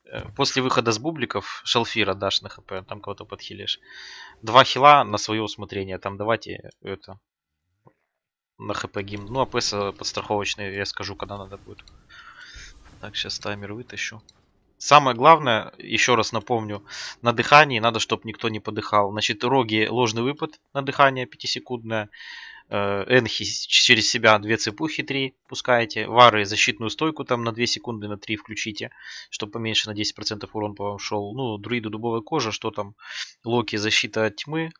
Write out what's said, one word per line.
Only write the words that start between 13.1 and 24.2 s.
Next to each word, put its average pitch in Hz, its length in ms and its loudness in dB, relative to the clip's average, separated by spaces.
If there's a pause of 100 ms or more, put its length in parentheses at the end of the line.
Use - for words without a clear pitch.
щас - 240 -6
таймер 101 320 -8
вытащу. 110 500 -10 (560)
Самое 139 380 4
главное, 131 640 4
ещё 110 400 2
раз 110 160 0
напомню, 107 500 -4 (380)
на 120 100 2
дыхании 131 480 6
надо, 113 200 2
чтоб - 260 -4
никто 113 240 -4
не 107 100 -6
подыхал. 104 520 0
Значит, 107 340 -4
роги — 113 440 2
ложный 117 320 0
выпад 147 380 -4 (140)
на 139 80 -4
дыхание 135 440 4
пятисекундное. 113 840 -6 (580)
Э, 101 400 -2
энхи 123 380 4
с-, - 200 -6
через - 440 6
себя 110 280 6